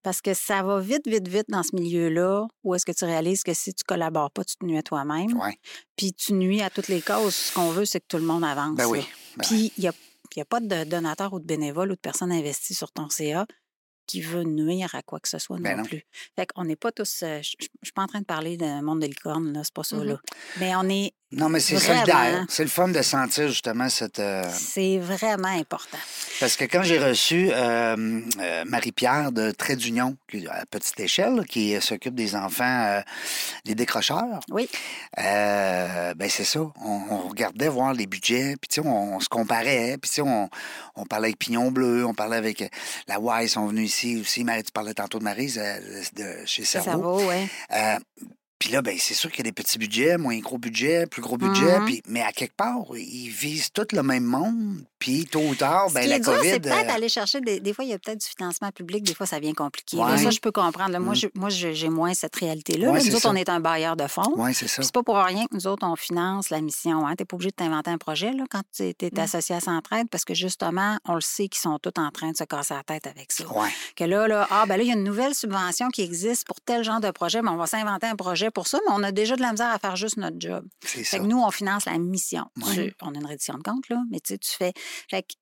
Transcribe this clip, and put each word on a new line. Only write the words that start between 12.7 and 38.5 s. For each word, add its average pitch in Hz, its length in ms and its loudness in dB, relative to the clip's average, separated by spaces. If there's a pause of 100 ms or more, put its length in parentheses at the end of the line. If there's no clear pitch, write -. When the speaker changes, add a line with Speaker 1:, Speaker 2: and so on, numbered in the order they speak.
Speaker 1:
sur - 160 -6
ton 247 200 -8
C 151 220 -2
A 190 140 0 (600)
qui 180 120 -6
veut 170 220 -4
nuire 165 540 0
à 127 60 -8
quoi - 180 -12
que - 80 -6
ce - 100 -6
soit 185 220 -8
Speaker 2:
Ben 101 160 0
Speaker 1:
non 107 80 -4
Speaker 2:
non. 110 40 -8
Speaker 1:
plus. 156 140 -8 (320)
Fait 185 120 -2
qu'on - 180 -8
n'est 160 120 -2
pas 233 140 -2
tous, - 320 -6
euh, 156 180 -4
je, - 200 -8
je, - 60 -8 (140)
je - 60 -16
suis - 60 -12
pas 190 100 -2
en 196 60 -2
train 214 120 -8
de 196 60 -6
parler 165 300 -4
d'un 147 260 -4
monde 156 180 0
de 151 60 0
licorne, 151 460 -4
là, 151 100 -6
c'est - 100 -6
pas 170 120 -8
ça, - 120 -6
Speaker 3:
Mhm. - 80 -2
Speaker 1:
là. 143 160 -2 (380)
Mais 185 160 0
on 185 140 2
est 196 260 0 (160)
Speaker 2:
Non, 151 180 2
mais 160 120 4
c'est - 160 2
Speaker 1:
vraiment - 280 6
Speaker 2:
solidaire. 151 440 6
C'est - 160 0
le 143 40 -2
fun 180 200 4
de 160 120 4
sentir 135 480 2
justement 123 400 0
cette, 110 300 -2
euh, 98 240 0 (100)
Speaker 1:
C'est 190 460 0
vraiment 190 500 0
important. 165 480 -4 (440)
Speaker 2:
Parce 127 160 4
que 135 80 0
quand 175 180 4
j'ai 165 160 4
reçu, 165 540 4
euh, 113 680 2 (200)
euh, 85 260 -2
Marie-Pierre 123 680 2
de 110 200 2
Trait - 240 -2
d'Union, 123 400 0 (120)
qui, 95 200 -6
à - 180 -8
petite - 340 -6
échelle, 202 480 2
qui 104 320 2
s'occupe 127 360 -2
des 107 180 0
enfants, 120 500 2
euh, 104 160 4 (640)
des 110 120 -2
décrocheurs, 151 640 0 (100)
Speaker 1:
Oui. - 180 -2 (500)
Speaker 2:
euh, 95 960 2
ben 92 140 -2
c'est 98 160 0
ça. 151 160 2 (240)
On, 104 160 -2 (100)
on 95 180 -4
regardait 110 400 0
voir 131 260 2
les 110 120 -2
budgets, 123 540 0